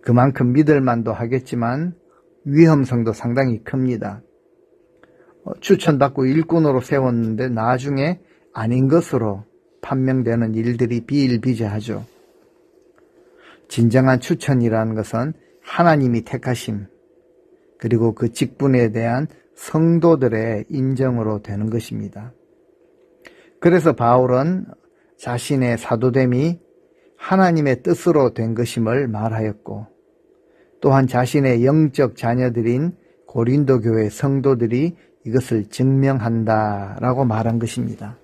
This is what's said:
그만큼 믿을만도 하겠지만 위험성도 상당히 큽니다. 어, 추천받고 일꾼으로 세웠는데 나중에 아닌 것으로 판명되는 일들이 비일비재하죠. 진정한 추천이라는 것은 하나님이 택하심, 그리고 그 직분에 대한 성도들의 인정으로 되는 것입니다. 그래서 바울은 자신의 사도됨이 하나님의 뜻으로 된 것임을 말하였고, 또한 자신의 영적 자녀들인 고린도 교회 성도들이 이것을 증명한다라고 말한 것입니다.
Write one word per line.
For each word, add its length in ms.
그만큼 520
믿을만도 580
하겠지만 800
위험성도 680
상당히 500
큽니다. 600
어, 160
추천받고 680
일꾼으로 540
세웠는데 720
나중에 720
아닌 340
것으로 560
판명되는 760
일들이 460
비일비재하죠. 1040
진정한 540
추천이라는 760
것은 380
하나님이 600
택하심, 680
그리고 360
그 180
직분에 600
대한 340
성도들의 1120
인정으로 720
되는 280
것입니다. 640
그래서 340
바울은 720
자신의 600
사도됨이 840
하나님의 680
뜻으로 500
된 220
것임을 520
말하였고, 800
또한 240
자신의 580
영적 520
자녀들인 840
고린도 540
교회 280
성도들이 840
이것을 420
증명한다라고 1600
말한 340
것입니다. 640